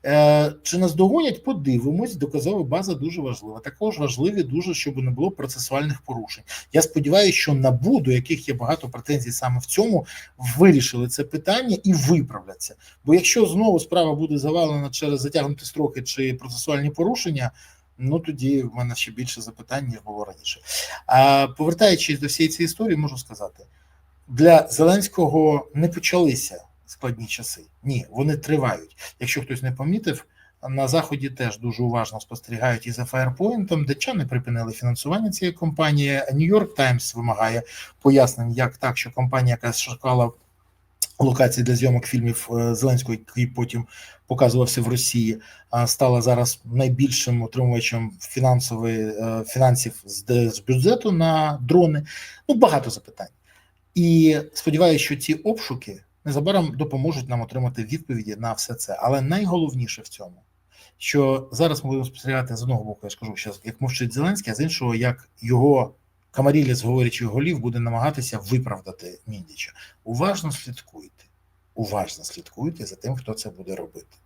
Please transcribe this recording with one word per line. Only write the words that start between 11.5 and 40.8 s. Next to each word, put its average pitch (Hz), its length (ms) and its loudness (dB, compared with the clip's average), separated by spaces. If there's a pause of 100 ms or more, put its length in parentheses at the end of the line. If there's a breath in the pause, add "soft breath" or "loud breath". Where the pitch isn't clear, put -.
і 190 80 4
виправляться. 127 840 0 (300 soft breath)
Бо 147 100 6
якщо 185 320 4
знову 185 340 2
справа 165 340 0
буде 151 240 -2
завалена 147 520 0
через 143 300 -4
затягнуті 143 440 -2
строки 139 380 -4
чи 131 320 -4
процесуальні 139 560 -4
порушення, 170 600 -2 (480 soft breath)
ну, 139 220 0
тоді 139 420 -2
в 113 120 -8
мене 120 200 -4
ще - 180 -6
більше 123 280 -10
запитань, 123 460 -10
ніж 113 180 -8
було 107 200 -10
раніше. - 360 -12 (460 loud breath)
А, 139 400 6 (120)
повертаючись 165 640 2
до 147 60 -4
всієї 156 260 0
цієї 170 140 -2
історії, 180 300 -2
можу 139 220 -4
сказати, - 460 -14 (640)
для 156 420 8
Зеленського 160 1040 2
не 160 140 2
почалися 151 760 0 (220)
складні 117 400 -8
часи. - 360 -10 (200)
Ні, 127 280 -4
вони 147 260 0
тривають. 135 600 -2 (240 loud breath)
Якщо 127 220 -4
хтось 127 200 -8
не 127 100 -4
помітив, 156 520 -4 (440 soft breath)
на 135 200 -2
Заході 143 420 -2
теж 117 280 -6
дуже 117 240 -4
уважно 113 380 -2
спостерігають 117 640 -4
і 117 60 -8
за 123 120 -6
Фаєрпойнтом. 160 800 -2
Датчани 147 420 -2
припинили 117 460 -4
фінансування 156 580 -2
цієї 180 220 -2
компанії. 147 680 0 (100)
Нью-Йорк 165 420 2
Таймс 127 400 0
вимагає 117 480 0 (400 loud breath)
пояснень, 127 500 6
як 123 240 -2
так, 127 220 -4
що - 140 -8
компанія, 127 500 2
яка 120 100 -2
шукала 123 580 0 (880)